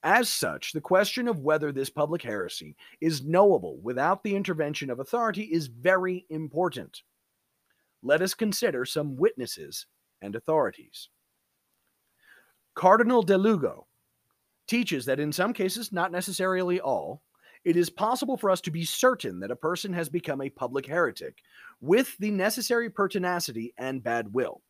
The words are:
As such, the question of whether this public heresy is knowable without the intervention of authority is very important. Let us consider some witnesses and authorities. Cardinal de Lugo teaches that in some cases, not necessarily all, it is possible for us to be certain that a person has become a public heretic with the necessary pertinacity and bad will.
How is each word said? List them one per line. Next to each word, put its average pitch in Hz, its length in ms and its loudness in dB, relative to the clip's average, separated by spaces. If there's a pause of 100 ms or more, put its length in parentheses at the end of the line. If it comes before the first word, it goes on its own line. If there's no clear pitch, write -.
As 220 260 4
such, - 420 -4
the 156 100 -6
question 208 460 2
of 208 120 -2
whether 151 320 2
this 135 180 -4
public 151 320 -2
heresy 92 560 -6 (240)
is 156 220 0
knowable 156 560 4
without 131 440 0
the 202 120 0
intervention 156 540 -2
of 123 100 -4
authority 214 520 -2
is 160 160 0
very 180 640 0
important. 156 760 -4 (960)
Let 147 200 4
us 185 120 -2
consider 190 520 0
some 147 320 -4
witnesses 123 720 -2 (340)
and 98 140 -10
authorities. - 760 -4 (1700)
Cardinal 220 480 6
de 190 140 4
Lugo 190 500 0 (800)
teaches 180 380 -2
that 135 140 0
in 151 120 -2
some 190 220 0
cases, 208 380 -4
not 180 200 -2
necessarily 185 680 -2
all, 104 420 -4 (420)
it 170 140 4
is 175 120 4
possible 247 460 0
for 202 140 0
us 185 100 4
to 170 120 -6
be 165 120 -4
certain 147 560 0
that 98 120 -6
a 123 40 -4
person 175 380 -4
has 170 160 -4
become 147 320 -4
a 139 80 -6
public 131 360 -6
heretic 143 560 -4 (380)
with 202 380 2
the 208 120 -2
necessary 220 600 0
pertinacity 180 880 -2
and 131 260 -6
bad 117 300 -2
will. 120 360 -2